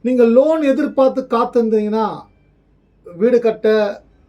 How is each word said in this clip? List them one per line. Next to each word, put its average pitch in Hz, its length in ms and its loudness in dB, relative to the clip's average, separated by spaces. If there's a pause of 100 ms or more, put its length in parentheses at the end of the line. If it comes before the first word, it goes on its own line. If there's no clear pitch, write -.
நீங்க 240 240 2
லோன் 294 380 2
எதிர்பார்த்து 262 680 0
காத்திருந்தீங்கன்னா, 220 880 -2 (960)
வீடு 233 240 2
கட்ட 220 640 -2 (260)